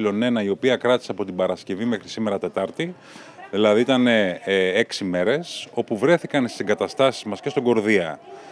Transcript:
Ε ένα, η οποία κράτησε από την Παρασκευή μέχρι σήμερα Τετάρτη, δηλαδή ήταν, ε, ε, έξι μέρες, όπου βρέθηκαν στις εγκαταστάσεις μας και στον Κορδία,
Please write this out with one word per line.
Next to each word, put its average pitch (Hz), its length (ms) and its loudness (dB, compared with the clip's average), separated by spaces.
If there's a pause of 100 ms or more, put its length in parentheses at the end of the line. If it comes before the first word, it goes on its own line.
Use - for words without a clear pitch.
(200)
Ε 120 40 2
ένα, 120 180 0
η 98 60 -2
οποία 120 280 2
κράτησε 123 340 2
από 101 140 -4
την 92 120 -8
Παρασκευή 92 480 -2
μέχρι 117 240 -4
σήμερα 101 300 -4
Τετάρτη, 160 560 -6 (560)
δηλαδή 104 300 4
ήταν, 123 260 4
ε, 104 380 2
ε, 95 340 2
έξι - 260 -2
μέρες, 95 680 -2
όπου 117 220 -4
βρέθηκαν 139 500 2
στις - 140 -6
εγκαταστάσεις 104 640 0
μας 98 160 -8
και - 80 -6
στον 123 140 -2
Κορδία, 104 580 2 (320)